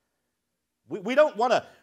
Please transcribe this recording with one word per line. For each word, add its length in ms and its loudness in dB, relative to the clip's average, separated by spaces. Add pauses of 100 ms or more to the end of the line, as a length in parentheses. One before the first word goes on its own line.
(880)
We, 120 -10
we 160 -6
don't 200 4
want 160 0
to 140 0 (160)